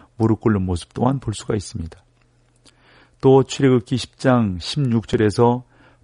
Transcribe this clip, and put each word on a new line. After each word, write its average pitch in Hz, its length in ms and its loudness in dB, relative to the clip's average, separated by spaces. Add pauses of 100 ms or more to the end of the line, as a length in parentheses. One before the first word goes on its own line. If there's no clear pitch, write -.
(160)
무릎 110 240 0
꿇는 104 220 0
모습 92 320 -6
또한 127 260 -2
볼 110 140 -8
수가 - 200 -8
있습니다. 85 440 -10 (1200)
또 135 220 6
출애굽기 127 540 0
십 - 220 -10
장 117 420 0
십육 117 480 -2
절에서 120 560 2 (400)